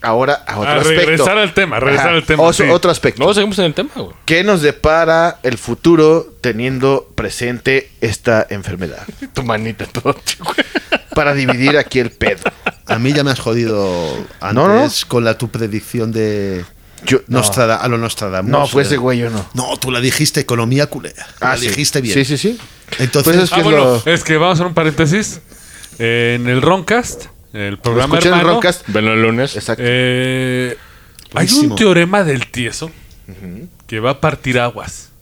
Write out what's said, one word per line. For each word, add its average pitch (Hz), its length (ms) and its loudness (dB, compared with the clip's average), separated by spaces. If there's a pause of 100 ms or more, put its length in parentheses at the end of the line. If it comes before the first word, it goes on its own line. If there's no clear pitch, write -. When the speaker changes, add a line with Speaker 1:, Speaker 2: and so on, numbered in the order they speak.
Speaker 1:
ahora 123 320 2 (120)
a 104 120 -6
otro 107 120 -2
Speaker 2:
A 147 60 2
Speaker 1:
aspecto. 156 300 4
Speaker 2:
regresar 160 320 2
al 208 160 0
tema, 156 260 0
regresar 139 280 2
Speaker 1:
Ajá. 170 80 2
Speaker 2:
al 160 80 0
tema, 156 180 2
Speaker 1:
Otro, 160 240 4
Speaker 2:
sí. 143 40 4
Speaker 1:
otro 170 200 4
aspecto. 139 340 0
Speaker 3:
No, 185 80 4
seguimos 202 260 0
en 190 60 2
el 160 100 0
tema, 233 220 -4
güey. 101 140 -10 (160)
Speaker 1:
¿Qué 170 180 2
nos 202 160 2
depara 160 840 2
el 127 140 -2
futuro 160 880 2
teniendo 127 720 -2
presente 123 760 -4 (120)
esta 110 480 0
enfermedad? 92 520 -8 (160)
Speaker 3:
<laughs> 269 140 -16
Tu 135 100 -6
manita 113 440 -6
todo, - 280 -4 (260)
güey. - 160 -8 (580)
Speaker 1:
Para 143 180 2
dividir 135 460 2
aquí 131 220 0
el 117 100 -2
pedo. 104 320 -4 (440)
Speaker 4:
A 110 120 -2
mí 131 160 0
ya 147 100 0
me 143 60 0
has 127 100 -2
jodido 101 720 -2 (260)
antes 98 140 -4
Speaker 1:
No, 147 140 2
no. 240 200 4 (200)
Speaker 4:
con 120 160 0
la 110 140 0
tu 120 100 -4
predicción 110 640 -4
de 101 540 -4 (400)
Speaker 1:
Yo, 131 220 2
no. 123 100 0
Speaker 4:
Nostrada-, 113 380 2
a 101 120 -2
lo 120 80 0
Nostradamus, 107 540 -4
Speaker 1:
No, 143 160 2
fue 131 160 2
ese 143 140 0
Speaker 4:
eh. - 20 -2
Speaker 1:
güey, 123 220 0
yo 117 100 -2
no. 104 240 -6
Speaker 4:
No, 127 240 -4
tú 127 120 -4
la 123 100 -2
dijiste, 139 400 0
economía 123 460 0
culera. - 400 -14 (140)
Speaker 1:
Ah, 123 100 0
Speaker 4:
La 131 60 0
Speaker 1:
sí. 123 120 -4
Speaker 4:
dijiste 143 340 -2
bien. 113 120 -2
Speaker 1:
Sí, 127 120 2
sí, 143 100 -2
sí. 220 220 -2 (400)
Speaker 4:
Entonces 135 380 2
Speaker 1:
Pues 185 80 4
es 170 100 -2
Speaker 2:
Ah, - 20 4
Speaker 1:
que 180 60 2
Speaker 2:
bueno, 131 420 4
Speaker 1:
lo 165 80 2
Speaker 2:
es 170 100 2
que 156 140 0
vamos 165 140 2
a - 40 2
hacer 170 120 0
un 170 80 -6
paréntesis. 160 680 0 (580)
Eh, 117 400 0
en 120 100 -4
el 127 120 2
Roncast, 190 640 0 (260)
el 101 260 -8
programa 127 380 0
Speaker 1:
Escuchen 175 160 4
el 175 80 4
Speaker 2:
hermano, 170 160 4
Speaker 1:
Roncast. 180 320 0
Speaker 3:
Venlo 107 260 0
el 110 80 2
lunes. 117 320 0
Speaker 1:
Exacto. 110 320 -6
Speaker 2:
eh, 127 880 -2 (500)
hay - 60 -20 (140)
Speaker 4:
Buenísimo. 269 280 2
Speaker 2:
un 196 40 -4
teorema 185 460 4
del 135 240 -2
tieso 120 380 -6 (420)
Speaker 1:
Ujú. 98 400 -16 (180)
Speaker 2:
que 110 140 -6
va 120 100 0
a 139 100 -4
partir 135 380 -2
aguas 120 520 -6 (120)